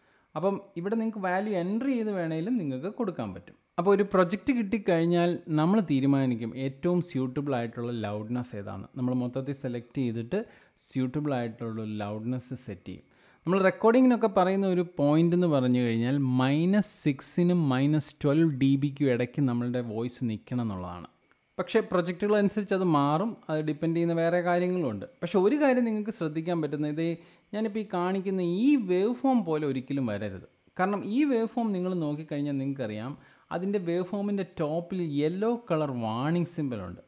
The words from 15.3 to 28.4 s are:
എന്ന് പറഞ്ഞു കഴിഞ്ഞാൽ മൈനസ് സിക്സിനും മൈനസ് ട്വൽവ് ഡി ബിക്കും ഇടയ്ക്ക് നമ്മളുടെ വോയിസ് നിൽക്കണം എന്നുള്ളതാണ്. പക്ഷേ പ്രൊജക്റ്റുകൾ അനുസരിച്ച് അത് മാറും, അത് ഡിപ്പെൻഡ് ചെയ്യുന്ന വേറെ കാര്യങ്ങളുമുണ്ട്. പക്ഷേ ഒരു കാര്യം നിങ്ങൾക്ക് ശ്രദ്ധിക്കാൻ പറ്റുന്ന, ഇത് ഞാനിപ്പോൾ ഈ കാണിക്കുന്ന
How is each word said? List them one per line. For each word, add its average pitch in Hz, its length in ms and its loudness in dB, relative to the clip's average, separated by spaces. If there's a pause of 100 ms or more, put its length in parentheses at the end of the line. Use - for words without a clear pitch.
എന്ന് 180 100 4
പറഞ്ഞു 127 340 4
കഴിഞ്ഞാൽ 120 380 2
മൈനസ് 143 840 2
സിക്സിനും 175 640 2
മൈനസ് 143 540 2
ട്വൽവ് 156 380 4
ഡി 135 160 6
ബിക്കും 139 340 0
ഇടയ്ക്ക് 123 320 0
നമ്മളുടെ 123 380 0
വോയിസ് 117 440 -6
നിൽക്കണം 120 380 -4
എന്നുള്ളതാണ്. 90 460 -6 (500)
പക്ഷേ 185 220 0
പ്രൊജക്റ്റുകൾ 185 560 0
അനുസരിച്ച് 202 380 2
അത് 190 100 2
മാറും, 160 520 2 (120)
അത് 156 120 -2
ഡിപ്പെൻഡ് 156 360 -2
ചെയ്യുന്ന 170 180 2
വേറെ 165 260 2
കാര്യങ്ങളുമുണ്ട്. 175 640 0 (160)
പക്ഷേ 196 160 0
ഒരു 208 180 4
കാര്യം 262 280 4
നിങ്ങൾക്ക് 214 260 -2
ശ്രദ്ധിക്കാൻ 165 520 -2
പറ്റുന്ന, 147 240 -2
ഇത് 165 320 -2 (360)
ഞാനിപ്പോൾ 214 240 -2
ഈ 214 60 -2
കാണിക്കുന്ന 185 580 -2